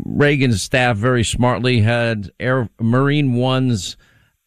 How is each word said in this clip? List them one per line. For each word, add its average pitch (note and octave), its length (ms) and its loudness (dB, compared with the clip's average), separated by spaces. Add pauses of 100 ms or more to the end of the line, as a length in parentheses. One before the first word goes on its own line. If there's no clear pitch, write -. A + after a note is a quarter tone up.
Reagan's C3+ 580 2
staff B2 340 0
very A#2+ 280 0
smartly A#2+ 560 0
had A2+ 580 0
Air, B2+ 300 -2 (120)
Marine C3+ 540 0
One's B2+ 640 -2 (500)